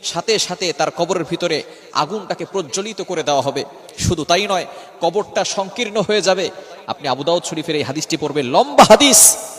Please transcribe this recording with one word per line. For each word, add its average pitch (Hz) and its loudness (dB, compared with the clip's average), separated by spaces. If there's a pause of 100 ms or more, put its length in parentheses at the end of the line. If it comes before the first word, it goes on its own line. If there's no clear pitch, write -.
সাথে 190 -2
সাথে 180 -4
তার 156 0
কবরের 170 -2
ভিতরে 165 -4 (300)
আগুনটাকে 170 -4
প্রজ্বলিত 196 -6
করে 165 -6
দেওয়া 143 2
হবে। 135 -2 (340)
শুধু 160 0
তাই 190 0
নয়, 180 -2 (340)
কবরটা 185 0
সংকীর্ণ 202 -4
হয়ে 208 0
যাবে। 185 2 (360)
আপনি 139 -6
আবু 131 -2
দাউদ 170 2
শরীফের 156 -4
এই 147 0
হাদিসটি 143 -4
পড়বে, 143 -2
লম্বা 226 4
হাদিস 240 8 (220)